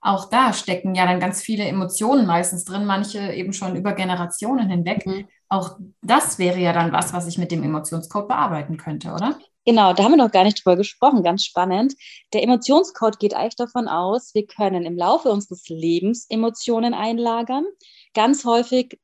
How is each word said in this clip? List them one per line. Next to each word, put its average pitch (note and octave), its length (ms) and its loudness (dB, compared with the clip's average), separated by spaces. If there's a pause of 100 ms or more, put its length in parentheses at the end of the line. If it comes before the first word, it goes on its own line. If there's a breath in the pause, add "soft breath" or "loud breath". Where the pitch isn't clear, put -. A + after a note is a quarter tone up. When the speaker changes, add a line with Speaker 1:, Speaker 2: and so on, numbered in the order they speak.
Speaker 1:
Auch G3 260 -2
da A#3+ 240 2
stecken F#3 420 -4
ja F3+ 120 2
dann F3+ 140 2
ganz F#3 200 -4
viele G#3 240 -4
Emotionen G#3 600 0
meistens F3 380 -2
drin, G3+ 200 -6
manche G3+ 480 -4
eben F#3+ 220 -6
schon F#3 200 -6
über G3 200 -4
Generationen F#3+ 720 -4
hinweg. F3+ 380 -2
Speaker 2:
Mhm. F#3+ 220 -8 (200 soft breath)
Speaker 1:
Auch F#3 300 -4 (240)
das - 360 0
wäre F3+ 200 0
ja F3 160 0
dann E3+ 180 0
was, E3+ 220 -2
was E3+ 120 -6
ich E3+ 120 -6
mit E3+ 120 -4
dem D#3+ 120 -2
Emotionscode D#3+ 680 -6
bearbeiten D#3 480 -2
könnte, D#3 380 -10
oder? B3 240 -2 (280 loud breath)
Speaker 2:
Genau, G#3 280 6
da G3 100 4
haben B3 80 6
wir E4 60 8
noch A#3 140 6
gar F#3+ 120 6
nicht G#3 180 2
drüber F3+ 140 6
gesprochen, A3+ 460 2
ganz F3 200 0
spannend. F#3+ 520 0 (400 loud breath)
Der G#3+ 80 0
Emotionscode B3 760 2
geht G3+ 140 0
eigentlich - 240 -4
davon A#3+ 320 -4
aus, F#3 460 -2
wir G#3 120 0
können F#3+ 380 -2
im F3 140 -6
Laufe B3 320 2
unseres G3+ 400 -4
Lebens E3+ 580 -2
Emotionen A3+ 640 -2
einlagern. A#3 720 -2 (480 soft breath)
Ganz A#3+ 320 2
häufig A#3+ 580 0